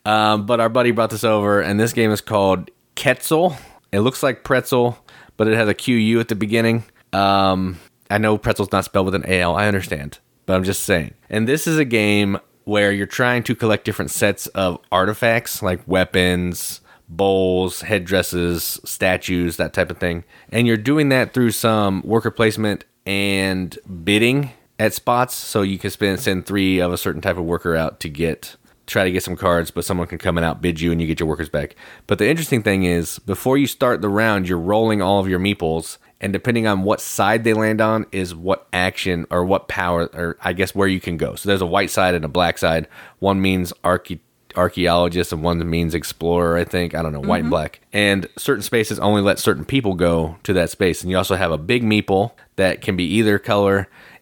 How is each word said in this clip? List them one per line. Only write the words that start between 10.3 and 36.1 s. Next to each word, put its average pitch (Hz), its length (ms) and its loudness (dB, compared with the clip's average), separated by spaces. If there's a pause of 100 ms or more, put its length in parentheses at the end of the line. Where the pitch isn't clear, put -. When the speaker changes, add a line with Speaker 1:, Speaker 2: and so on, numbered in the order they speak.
Speaker 1:
but 95 100 0
I'm 92 80 2
just 92 200 -2
saying. 85 320 0 (140)
And 110 180 -2
this 151 180 0
is 156 140 0
a 151 60 2
game 104 520 2 (260)
where 104 280 2
you're 101 160 -2
trying 123 360 0
to 120 120 -2
collect 107 280 0
different 101 280 -4
sets - 360 0
of 92 320 -2 (120)
artifacts, 107 720 0
like 92 240 -2
weapons, 90 920 0 (280)
bowls, 92 720 0
headdresses, 87 1040 -2
statues, 90 720 -2
that 82 160 -4
type 87 160 0
of 87 80 -8
thing. 85 260 -4 (280)
And 117 160 2
you're 113 100 2
doing 139 320 2
that 127 240 2
through 120 180 2
some 107 540 0
worker 113 260 0
placement 107 540 0 (180)
and 95 760 -2 (260)
bidding 120 480 2 (260)
at 110 160 0
spots. 123 420 0
So - 280 -2
you 95 160 -2
can 101 100 -4
spend, 95 300 0
send 95 260 -2
three 95 340 0
of 87 140 0
a 87 40 -4
certain 82 240 -4
type 90 160 -2
of 87 80 -4
worker 85 300 -2
out 80 260 -4
to 85 80 -8
get, 80 460 -6 (300)
try - 180 -2
to 92 80 0
get 90 120 -2
some 90 120 -6
cards, 87 360 0
but - 140 -6
someone 90 200 -2
can 80 140 -10
come 85 180 0
and 82 80 2
outbid 80 340 -2
you 85 120 0
and 82 100 0
you 82 60 -2
get 80 120 -2
your 82 80 -2
workers 78 220 -4
back. 73 260 -6 (300)
But 101 140 -2
the 107 100 4
interesting 151 320 0
thing 98 220 2
is, 87 360 0
before 127 380 0
you 143 80 4
start 120 360 0
the 104 80 -2
round, 101 380 2
you're 90 120 0
rolling 104 420 2
all 98 180 2
of 95 80 0
your 92 120 0
meeples, 85 580 -2 (220)